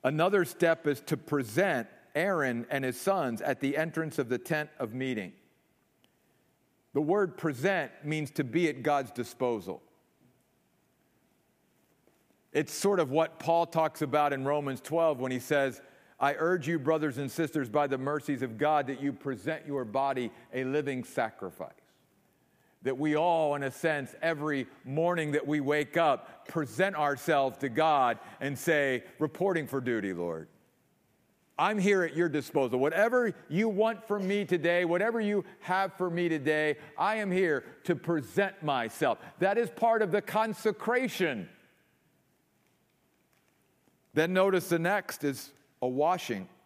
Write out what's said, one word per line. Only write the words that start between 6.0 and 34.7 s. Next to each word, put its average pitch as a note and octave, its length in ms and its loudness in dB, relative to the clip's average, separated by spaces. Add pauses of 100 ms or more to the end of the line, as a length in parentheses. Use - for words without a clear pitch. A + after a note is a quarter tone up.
The C#3+ 60 2
word F#3 360 0
present D#3 540 -2 (120)
means D3+ 280 -4
to D3 120 -4
be D#3 260 0
at C3+ 120 -6
God's C#3 300 0
disposal. A2+ 720 -4 (2750)
It's D3 200 0
sort G3 260 2
of C3+ 120 0
what D#3+ 260 0
Paul E3+ 300 2
talks D#3+ 340 -2
about D3 320 2
in C3+ 120 -4
Romans C#3 360 -2
twelve D#3 380 0
when C3 120 -4
he C3 80 -2
says, C#3 400 0 (400)
"I C#3 200 2
urge E3 280 0
you, E3 120 0
brothers D3 400 0
and C#3 100 -4
sisters, D3 400 -2
by D3 160 2
the C3 140 -2
mercies C#3 420 -4
of A#2 160 -4
God, D3 300 2
that C3 120 -6
you C#3 140 -2
present C3+ 540 -6
your C#3 180 -4
body B2+ 460 -2 (200)
a C3 120 -4
living C3+ 400 -2
sacrifice." - 680 -6 (1120)
That C3 140 -2
we D3+ 180 0
all, D#3+ 400 2
in C#3+ 80 -4
a C3 80 -4
sense, D3 500 -2
every D3+ 460 -2 (160)
morning D#3+ 480 0
that C#3+ 160 0
we D3+ 140 0
wake D3 340 0
up, - 540 0
present D#3 480 -2
ourselves C#3+ 640 2
to C#3 100 -2
God C3 500 4 (220)
and C3+ 180 -4
say, C#3+ 460 2 (140)
"Reporting D#3 480 0
for C3+ 120 -4
duty, A2+ 320 -2
Lord. E2+ 380 -6 (1080)
I'm G#3 200 2
here F#3+ 260 4
at D#3 100 -2
your E3+ 140 2
disposal. C3 520 0
Whatever G#3 540 2 (140)
you G3+ 220 2
want A3 360 0
from G3+ 220 -2
me G3+ 160 0
today, F3 400 2